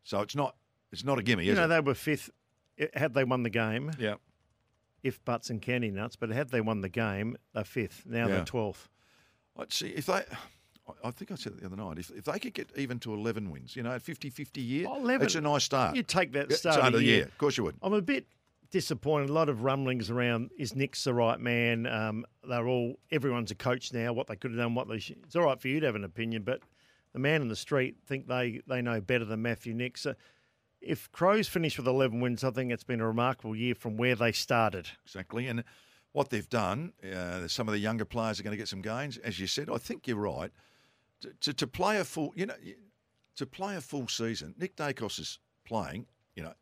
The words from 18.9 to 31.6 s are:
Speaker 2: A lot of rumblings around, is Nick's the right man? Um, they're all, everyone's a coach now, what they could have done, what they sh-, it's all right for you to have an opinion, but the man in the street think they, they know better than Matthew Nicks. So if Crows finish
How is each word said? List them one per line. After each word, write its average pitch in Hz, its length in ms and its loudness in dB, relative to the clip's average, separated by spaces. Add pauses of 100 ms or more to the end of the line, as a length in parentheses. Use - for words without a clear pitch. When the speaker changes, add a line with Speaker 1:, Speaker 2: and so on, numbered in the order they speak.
Speaker 2:
A 143 40 0
lot 160 140 4
of 117 160 0
rumblings 127 460 2
around, 120 480 2
is 123 180 -4
Nick's - 280 -2
the 131 100 2
right 117 260 4
man? 120 460 2
Um, 110 400 -2 (240)
they're 120 180 0
all, 123 320 0 (120)
everyone's 120 400 0
a 104 40 -6
coach 127 380 0
now, 120 180 0
what 120 160 -2
they 107 80 -6
could 120 160 -6
have 113 80 -2
done, 117 140 2
what 120 160 -2
they 110 100 -4
sh-, - 120 -10 (120)
it's 160 120 -10
all 170 80 6
right 135 180 4
for 131 60 -4
you 139 120 2
to 156 60 2
have 117 100 2
an 101 80 -2
opinion, 113 380 -4
but 113 180 -2 (540)
the 127 60 -6
man 147 240 4
in 120 40 -2
the 110 80 -2
street 131 420 0 (100)
think 135 200 -4
they, 123 400 0
they 127 140 -2
know 120 180 0
better 113 260 2
than 110 180 -2
Matthew 117 320 -2
Nicks. 123 260 -6
So 135 140 -2 (680)
if - 300 -6
Crows 202 360 4
finish 165 300 0